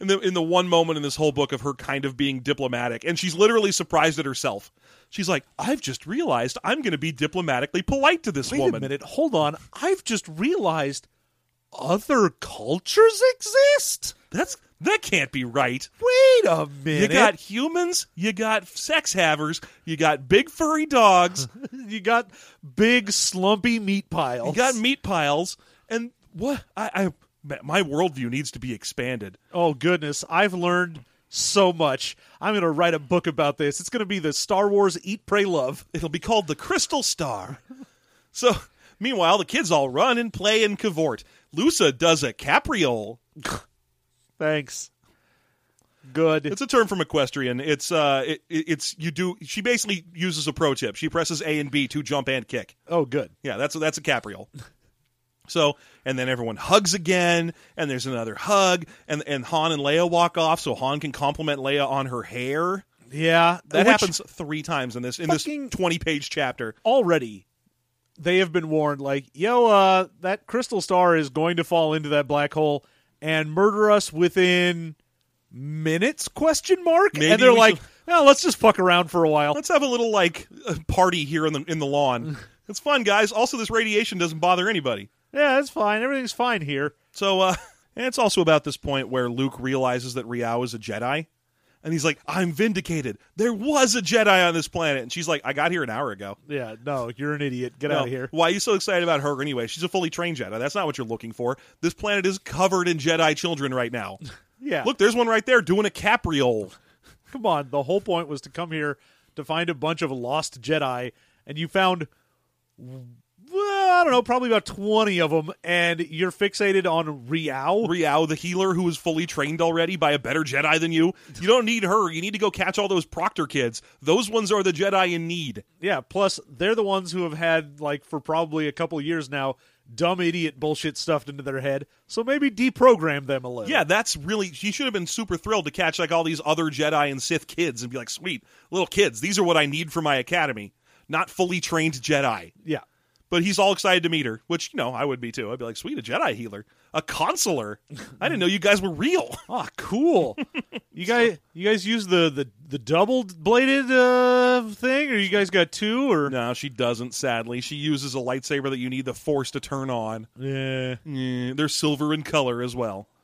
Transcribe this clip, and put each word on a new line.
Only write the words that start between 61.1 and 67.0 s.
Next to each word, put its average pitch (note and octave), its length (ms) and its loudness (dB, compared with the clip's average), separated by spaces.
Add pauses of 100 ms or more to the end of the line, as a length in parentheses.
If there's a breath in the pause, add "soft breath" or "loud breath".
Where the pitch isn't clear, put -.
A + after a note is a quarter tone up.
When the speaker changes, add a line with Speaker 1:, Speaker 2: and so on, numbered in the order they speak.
Speaker 1:
compliment D3 480 -2
Leia C#3 300 0
on C3+ 160 -2
her B2 180 -6
hair. D3+ 600 -4 (260)
Speaker 2:
Yeah, E3 560 2
Speaker 1:
That D#3 120 0
Speaker 2:
which F#3+ 80 6
Speaker 1:
happens G#3+ 400 4
three D#3 340 -8
times C3+ 340 -4
in B2 80 -8
this, B2+ 160 -8
in E3 100 -4
this E3 140 2
Speaker 2:
Fucking C#4+ 280 -8
Speaker 1:
twenty-page E3 580 -2
chapter. B2 460 -4 (100)
Speaker 2:
Already, E3+ 640 2 (720)